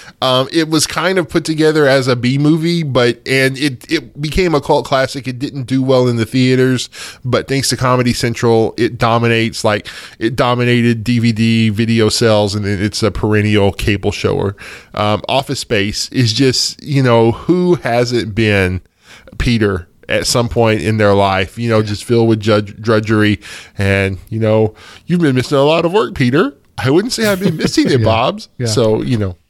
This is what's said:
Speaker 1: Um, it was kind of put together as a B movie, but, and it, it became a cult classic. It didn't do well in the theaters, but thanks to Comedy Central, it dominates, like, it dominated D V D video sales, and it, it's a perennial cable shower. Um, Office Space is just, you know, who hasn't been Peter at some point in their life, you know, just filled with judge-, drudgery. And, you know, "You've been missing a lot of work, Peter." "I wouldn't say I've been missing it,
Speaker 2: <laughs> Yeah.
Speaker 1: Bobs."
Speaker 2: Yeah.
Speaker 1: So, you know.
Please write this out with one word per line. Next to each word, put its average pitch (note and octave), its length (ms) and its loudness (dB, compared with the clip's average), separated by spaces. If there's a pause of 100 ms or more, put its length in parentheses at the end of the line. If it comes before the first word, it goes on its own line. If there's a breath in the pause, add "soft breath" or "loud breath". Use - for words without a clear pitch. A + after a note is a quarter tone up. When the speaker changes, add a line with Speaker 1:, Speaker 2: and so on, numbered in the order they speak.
(220 loud breath)
Speaker 1:
Um, C3 300 0
it D#3+ 160 0
was D#3 180 0
kind F#3 320 -2
of F3+ 120 -2
put E3 160 -2
together D#3 420 2
as C3 220 2
a B2 80 0
B B2 200 0
movie, E3 460 2
but, B2 420 0
and C3+ 320 0
it, C3+ 320 -6
it C#3 320 -6
became E3 340 0
a C#3 40 0
cult C3+ 260 0
classic. C3 420 -2
It B2+ 120 -8
didn't C#3 240 -8
do C3 180 -2
well C3 260 2
in A#2+ 100 0
the A2+ 80 0
theaters, B2+ 640 0 (340 loud breath)
but A#2 240 -2
thanks C3+ 220 -2
to B2 80 -4
Comedy B2 340 2
Central, A2+ 640 0
it A#2 200 -2
dominates, A#2 680 0
like, G#2+ 240 -2 (320 loud breath)
it A#2+ 160 -2
dominated A#2+ 680 2
D A#2+ 160 0
V A#2 120 2
D A2+ 380 2
video A2 400 2
sales, G#2 460 2
and G#2 100 -4
it, G2 160 -2
it's G#2 200 -4
a G#2 100 0
perennial G#2 600 2
cable G#2 400 -2
shower. G2 440 -2 (400 loud breath)
Um, G#2 340 -2
Office C3+ 320 -2
Space G#2 480 -4
is A#2 240 0
just, B2+ 500 0
you C#3 200 0
know, A#2 280 4
who F3 440 0
hasn't A#2+ 600 -2
been G2 460 0 (560 loud breath)
Peter G#2 500 0 (220)
at - 160 -2
some B2 240 -2
point A2 320 0
in A2 160 -2
their G#2 160 4
life, G2 460 0
you A#2 100 -4
know, A2 140 2
just G#2 200 -6
filled A#2 240 2
with A2 120 2
judge-, G#2 420 0
drudgery. G#2+ 580 2 (380 loud breath)
And, G2 400 0 (120)
you A2 100 -6
know, A2 340 2 (320 loud breath)
"You've F3 140 0
been D3 160 2
missing C3 240 0
a C3+ 40 4
lot E3 220 2
of E3+ 80 -2
work, G#3+ 220 0
Peter." C#3+ 400 0 (240)
"I A#2+ 100 -2
wouldn't G3+ 240 2
say A3 140 -2
I've G3 120 0
been F3+ 180 2
missing C#4+ 280 0
it, B3 60 2
Speaker 2:
<laughs> C3+ 80 4
Yeah. A2 60 2
Speaker 1:
Bobs." B2 520 0
Speaker 2:
Yeah. B2 80 -4
Speaker 1:
So, A2 380 0
you B2 160 -2
know. F#2+ 180 -4 (120)